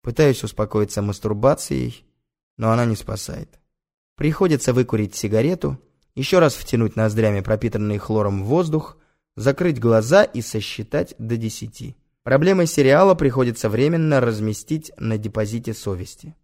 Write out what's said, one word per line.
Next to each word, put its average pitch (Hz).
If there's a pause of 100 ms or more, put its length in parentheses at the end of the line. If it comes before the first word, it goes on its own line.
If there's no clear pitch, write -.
Пытаюсь 131
успокоиться 104
мастурбацией, 117 (520)
но 113
она 120
не 113
спасает. - (560)
Приходится 151
выкурить 117
сигарету, 117 (380)
еще 139
раз 156
втянуть -
ноздрями 107
пропитанный 104
хлором 101
воздух, 156 (380)
закрыть 139
глаза 117
и -
сосчитать -
до 113
десяти. 113 (260)
Проблемы 165
сериала 156
приходится 123
временно 143
разместить 110
на 110
депозите 110
совести. 101